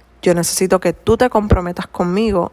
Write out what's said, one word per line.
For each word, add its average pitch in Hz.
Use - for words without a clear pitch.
Yo 180
necesito 180
que 170
tú -
te 254
comprometas 196
conmigo 190